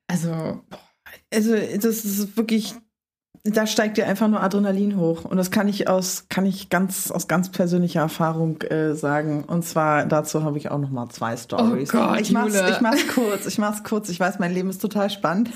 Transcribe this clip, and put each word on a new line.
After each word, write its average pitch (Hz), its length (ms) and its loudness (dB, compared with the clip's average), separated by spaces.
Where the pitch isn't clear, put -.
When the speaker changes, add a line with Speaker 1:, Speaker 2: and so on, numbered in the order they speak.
Speaker 1:
Also 160 540 -2
Speaker 2:
Also, 220 220 2
das 208 480 0
ist 202 320 -4
wirklich, 220 400 0
da 214 200 2
steigt 214 320 0
dir 208 80 4
einfach 196 220 2
nur 208 160 2
Adrenalin 202 540 2
hoch. 165 260 2
Und - 140 -2
das 185 140 0
kann 214 180 4
ich 202 180 0
aus, 185 400 0
kann 190 180 0
ich 190 240 -2
ganz, 185 420 0
aus - 180 -4
ganz 180 200 2
persönlicher 175 520 2
Erfahrung, 160 640 0
äh, 156 300 0
sagen. 151 520 -2
Und 170 180 -2
zwar 151 420 2
dazu 156 380 0
habe 151 140 0
ich 143 120 -8
auch 143 100 -2
noch 139 100 -2
mal 123 180 -4
zwei 117 300 -6
Storys. - 560 0
Speaker 1:
Oh 233 40 4
Gott, - 220 2
Speaker 2:
Ich 208 140 0
mach's, 208 220 2
Speaker 1:
Jule. 185 160 4
Speaker 2:
ich - 100 2
mach's 254 260 2
kurz, 208 380 0
ich 180 120 -6
mach's 214 280 -2
kurz. 214 240 -4
Ich 175 100 -4
weiß, 185 200 0
mein 180 140 -2
Leben 185 160 -2
ist 190 120 -8
total 208 280 0
spannend. 202 460 0